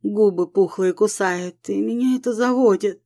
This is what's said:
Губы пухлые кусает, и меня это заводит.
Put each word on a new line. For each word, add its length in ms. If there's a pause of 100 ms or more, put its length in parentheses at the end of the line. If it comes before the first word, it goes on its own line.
Губы 460
пухлые 460
кусает, 760
и 100
меня 360
это 180
заводит. 720